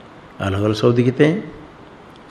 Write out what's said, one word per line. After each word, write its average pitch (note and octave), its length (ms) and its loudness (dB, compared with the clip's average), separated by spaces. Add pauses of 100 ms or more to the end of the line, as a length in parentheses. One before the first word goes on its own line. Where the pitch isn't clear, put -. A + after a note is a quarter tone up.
(400)
अलग G2+ 240 -2
अलग G#2+ 100 2
सब A#2+ 220 2
दिखते B2 300 2
हैं। F3 260 -2 (800)